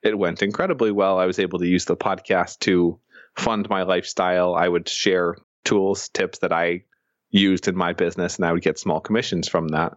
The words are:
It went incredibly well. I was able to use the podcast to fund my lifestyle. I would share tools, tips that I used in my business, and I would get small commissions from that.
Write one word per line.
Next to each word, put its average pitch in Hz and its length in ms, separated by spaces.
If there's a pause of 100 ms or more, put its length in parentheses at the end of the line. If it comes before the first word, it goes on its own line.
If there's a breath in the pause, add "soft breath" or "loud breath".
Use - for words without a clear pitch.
It 214 160
went 98 240
incredibly 120 480
well. 98 280
I 92 80
was 92 120
able 92 200
to 87 80
use 90 180
the - 120
podcast 98 640
to 87 380 (380 loud breath)
fund 104 320
my 98 140
lifestyle. 90 720
I 87 140
would 87 200
share 90 480 (280)
tools, 95 440
tips - 300
that 87 140
I 85 320 (460)
used 98 380
in 92 80
my 87 160
business, 87 440
and - 80
I 85 80
would 85 100
get - 160
small 80 220
commissions 107 480
from 82 200
that. 78 280